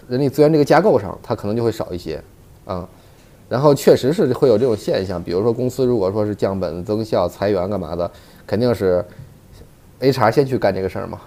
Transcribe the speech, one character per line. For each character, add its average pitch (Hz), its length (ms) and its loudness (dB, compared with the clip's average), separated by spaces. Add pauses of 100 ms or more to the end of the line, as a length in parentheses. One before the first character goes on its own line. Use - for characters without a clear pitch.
人 123 100 -2
力 143 80 0
资 147 140 0
源 151 100 6
这 160 60 4
个 147 80 2
架 151 160 4
构 180 180 2
上， 90 240 -8
它 - 100 -6
可 104 140 -6
能 107 80 -2
就 117 80 -2
会 113 80 0
少 - 220 -8
一 90 40 -6
些， 80 240 -10 (440)
啊， 92 200 -8 (640)
然 120 140 -4
后 147 120 6
确 147 220 6
实 123 160 2
是 165 220 0
会 131 160 2
有 107 80 6
这 120 80 2
种 113 100 2
现 98 300 -2
象， 90 180 -6
比 92 80 -8
如 90 100 0
说 117 120 2
公 127 160 -4
司 131 160 -2
如 123 120 2
果 95 140 0
说 107 140 -2
是 104 100 -4
降 98 240 -2
本 87 240 -6
增 110 220 -4
效、 107 200 0
裁 98 240 -4
员 95 200 0
干 104 100 -4
嘛 82 160 -8
的， 85 160 -4 (340)
肯 101 140 -2
定 120 160 2
是 90 280 2 (960)
H 131 200 2
R 113 120 4
先 143 120 2
去 127 140 -2
干 101 160 0
这 95 80 -6
个 95 80 -2
事 95 80 -10
儿 95 80 -8
嘛， 90 220 -12